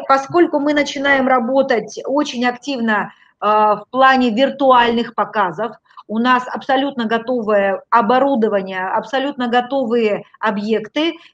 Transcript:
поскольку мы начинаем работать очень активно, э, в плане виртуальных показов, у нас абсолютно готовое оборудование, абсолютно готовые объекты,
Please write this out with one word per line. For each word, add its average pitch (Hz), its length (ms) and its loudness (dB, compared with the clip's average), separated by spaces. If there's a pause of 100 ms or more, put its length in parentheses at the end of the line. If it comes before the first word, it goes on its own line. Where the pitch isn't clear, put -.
поскольку 294 520 2
мы 285 140 0
начинаем 277 540 0
работать 262 800 0
очень 262 400 -2
активно, 233 680 -4 (300)
э, 202 60 -2
в 214 420 2
плане 262 400 4
виртуальных 233 840 2
показов, 202 560 -2 (360)
у 220 120 -4
нас 247 280 2
абсолютно 269 580 -2
готовое 214 840 0
оборудование, 220 1000 0
абсолютно 262 600 -4
готовые 240 760 0 (160)
объекты, 214 720 -2 (200)